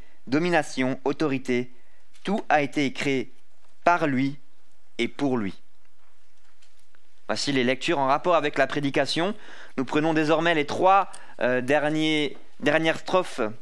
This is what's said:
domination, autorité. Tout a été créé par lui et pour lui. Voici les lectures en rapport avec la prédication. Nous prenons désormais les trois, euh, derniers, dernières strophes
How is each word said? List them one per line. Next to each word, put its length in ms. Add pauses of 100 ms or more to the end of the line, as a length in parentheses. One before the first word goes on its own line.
(280)
domination, 760
autorité. 680 (500)
Tout 260
a 140
été 300
créé 420 (480)
par 240
lui 320 (600)
et 100
pour 280
lui. 240 (1700)
Voici 240
les 140
lectures 340
en 80
rapport 300
avec 200
la 120
prédication. 640 (420)
Nous 80
prenons 300
désormais 400
les 120
trois, 440 (300)
euh, 200
derniers, 760 (240)
dernières 400
strophes 400 (220)